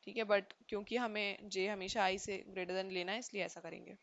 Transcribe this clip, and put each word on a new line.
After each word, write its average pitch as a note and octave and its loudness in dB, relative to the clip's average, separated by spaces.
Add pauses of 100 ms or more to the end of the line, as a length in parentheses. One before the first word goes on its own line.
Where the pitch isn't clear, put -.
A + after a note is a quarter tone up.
ठीक G3+ -6
है, A3+ 2
but G3+ 4 (160)
क्योंकि G#3 -2
हमें G#3 0
जे F#3+ 2
हमेशा G3+ 2
आई F#3+ 4
से G3 -4
greater F#3 -2
than F#3+ 0
लेना F3+ 0
है A3 0
इसलिए G#3 -4
ऐसा E3 -6
करेंगे। F3 -10